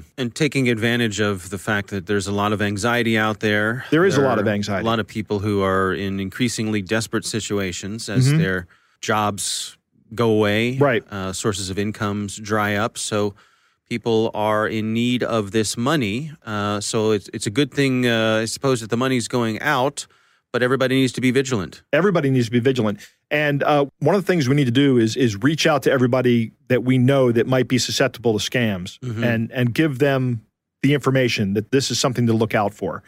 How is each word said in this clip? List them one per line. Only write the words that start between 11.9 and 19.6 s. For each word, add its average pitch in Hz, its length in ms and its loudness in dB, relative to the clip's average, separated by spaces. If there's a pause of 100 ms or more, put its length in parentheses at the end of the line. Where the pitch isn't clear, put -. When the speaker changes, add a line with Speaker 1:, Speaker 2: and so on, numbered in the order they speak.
Speaker 1:
dry 104 380 -2
up. 110 220 -4
So 104 360 -2 (560)
people 113 440 0
are 107 340 0
in 110 260 -2
need 120 300 0
of 107 280 -2
this 110 260 0
money. 131 540 -2 (140)
Uh, 104 360 -4
so 110 300 0
it's, 104 220 -2
it's 110 140 -8
a - 20 -2
good 135 240 -2
thing, 131 340 0
uh, 110 360 2
I - 20 -2
suppose, 127 360 -2
that 107 80 -12
the 117 80 0
money's 127 300 0
going 117 340 -2